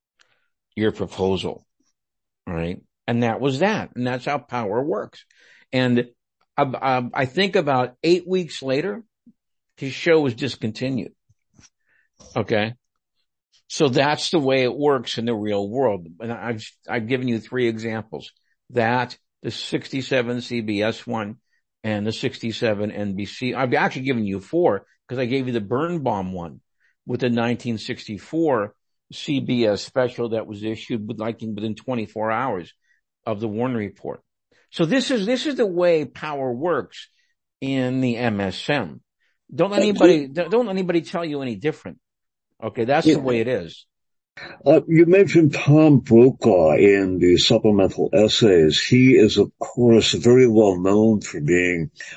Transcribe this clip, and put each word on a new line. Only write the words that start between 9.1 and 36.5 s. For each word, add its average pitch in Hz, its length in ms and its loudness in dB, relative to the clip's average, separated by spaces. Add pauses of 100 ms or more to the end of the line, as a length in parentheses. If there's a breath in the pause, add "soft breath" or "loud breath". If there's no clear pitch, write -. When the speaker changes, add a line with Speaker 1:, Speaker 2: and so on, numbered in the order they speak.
Speaker 1:
his 135 160 -10
show 160 280 2
was 131 140 0
discontinued. 123 760 -6 (1200)
Okay. 110 380 -2 (920)
So 151 200 0
that's 139 420 0
the 175 100 0
way 135 240 0
it 120 100 -2
works 139 440 -2
in 117 60 -6
the 117 100 -2
real 104 340 -4
world. 104 380 -2 (140)
And 113 120 -10
I've, 113 320 -8 (240)
I've 117 180 -6
given 127 220 -4
you 117 100 -2
three 123 300 -4
examples. 110 640 -10 (380)
That, 123 460 -2 (260)
the - 80 -10
sixty-seven 127 880 -6
C 120 200 -8
B 107 220 -4
S 110 240 -4
one, 113 300 -8 (480)
and 107 220 -4
the 113 60 -4
sixty-seven 110 800 -6
N 101 240 -6
B 101 100 -8
C. 123 300 -8
I've 123 180 -4
actually 147 300 -2
given 123 240 -4
you 98 140 -6
four, 147 440 -2 (220)
'cause 123 120 -8
I 131 80 -4
gave 127 200 -4
you 127 60 -6
the 117 80 -2
Birnbaum 120 720 -4
one 85 280 -12 (460)
with 123 140 -8
the 127 100 -2
nineteen 117 480 -4
sixty-four 117 960 -4 (380)
C 139 280 -6
B 120 240 -2
S 104 180 0
special 123 480 -4
that 110 160 -6
was 104 180 -12
issued 110 420 -8
with, 110 140 -10
like, 110 200 -8
within 107 360 -8
twenty-four 110 560 -6
hours 110 420 -6 (500)
of 110 140 -6
the 113 100 -6
Warren 117 280 -4
Report. - 460 -10 (480)
So 165 160 -2
this 247 240 -2
is, 226 140 -2
this 247 220 -2
is 285 80 -4
the 254 120 0
way 175 380 2
power 139 480 -8